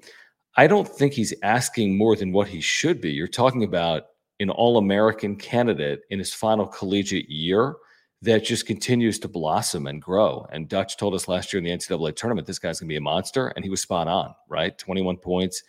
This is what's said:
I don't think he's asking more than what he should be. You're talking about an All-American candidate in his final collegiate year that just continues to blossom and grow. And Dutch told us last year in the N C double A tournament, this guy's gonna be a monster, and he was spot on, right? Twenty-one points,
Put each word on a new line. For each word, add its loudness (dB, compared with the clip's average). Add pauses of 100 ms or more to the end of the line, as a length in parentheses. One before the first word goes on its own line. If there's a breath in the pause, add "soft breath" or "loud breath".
(560 loud breath)
I 10
don't 6
think 0
he's -2 (100)
asking 2
more 6
than -2
what 2
he -10
should 0
be. -2
You're -2
talking 2
about 0 (360)
an -2
All-American 2
candidate -2
in -4
his -8
final 0
collegiate -2
year 0 (460 soft breath)
that 4
just -2
continues 0
to -8
blossom -2
and -10
grow. 0
And -8
Dutch -4
told -2
us -4
last -2
year 0
in -4
the -2
N -4
C -8
double -2
A -4
tournament, -4
this -8
guy's -6
gonna -12
be -4
a -4
monster, -2
and -10
he -6
was -4
spot -2
on, -2 (140)
right? -4
Twenty-one -4
points, -2